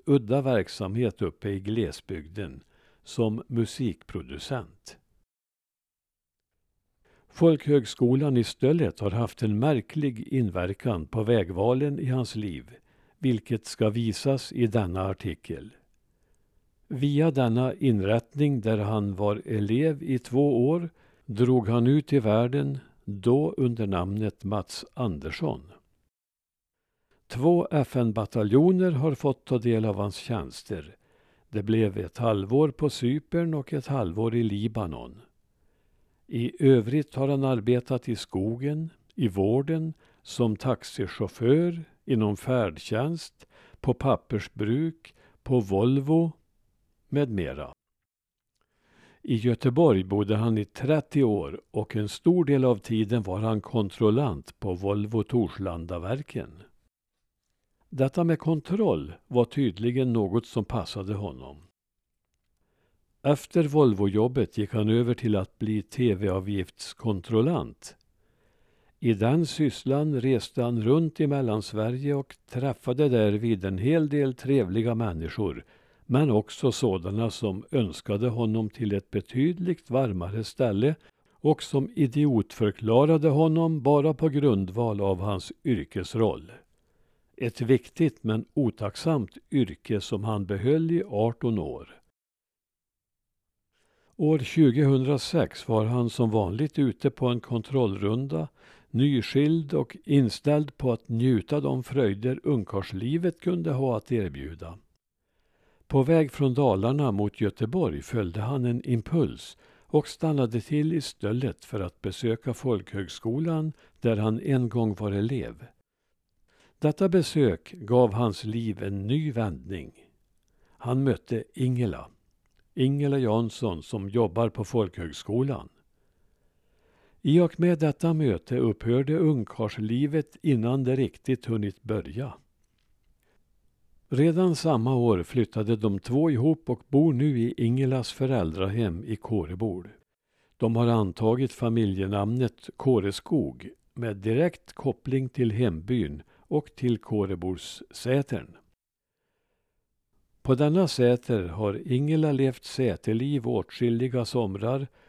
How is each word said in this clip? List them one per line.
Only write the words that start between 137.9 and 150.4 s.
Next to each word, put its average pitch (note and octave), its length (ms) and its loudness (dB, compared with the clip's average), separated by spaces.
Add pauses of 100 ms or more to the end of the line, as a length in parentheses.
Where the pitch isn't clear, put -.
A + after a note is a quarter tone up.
föräldrahem G2 920 -2
i G#2+ 120 -6
Kårebol. F#2 720 -4 (680)
De A2+ 200 0
har A#2+ 100 4
antagit A2+ 680 2
familjenamnet G#2 1200 -2
Kåreskog G2+ 920 0 (240)
med A2+ 220 -6
direkt A2+ 560 -2
koppling C3 560 -4
till A#2 240 0
hembyn F#2 680 -2 (100)
och - 440 -6
till A#2+ 220 0
Kårebolssätern. F#2+ 1600 -4 (1900)